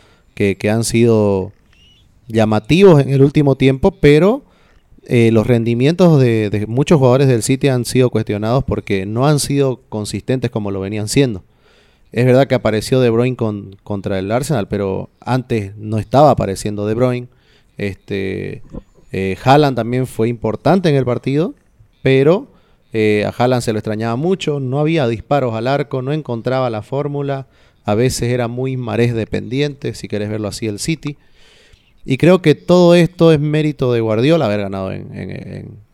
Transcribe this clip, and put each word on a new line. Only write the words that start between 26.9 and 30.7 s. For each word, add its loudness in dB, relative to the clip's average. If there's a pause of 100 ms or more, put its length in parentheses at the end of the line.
a 0
veces 0
era -2
muy -6
Mahrez -2
dependiente, -6
si -14
querés -6
verlo -6
así, -8
el -6